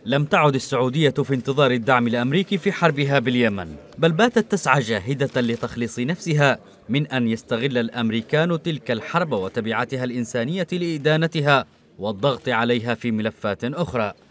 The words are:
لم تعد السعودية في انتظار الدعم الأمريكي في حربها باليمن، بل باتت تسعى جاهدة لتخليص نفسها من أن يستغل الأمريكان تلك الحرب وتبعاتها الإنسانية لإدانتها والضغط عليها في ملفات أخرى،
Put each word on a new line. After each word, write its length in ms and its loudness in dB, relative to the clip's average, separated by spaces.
لم 180 2
تعد 300 4
السعودية 540 2
في 260 0
انتظار 360 2
الدعم 360 4
الأمريكي 500 0
في 140 0
حربها 480 2
باليمن، 560 0
بل 140 2
باتت 400 0
تسعى 300 2
جاهدة 600 -2
لتخليص 580 -4
نفسها 600 2
من 180 0
أن 200 0
يستغل 500 -2
الأمريكان 840 0
تلك 300 -6
الحرب 400 -2
وتبعاتها 720 -4
الإنسانية 680 -4
لإدانتها 920 0
والضغط 500 -2
عليها 460 0
في 160 -4
ملفات 520 -4
أخرى، 500 -4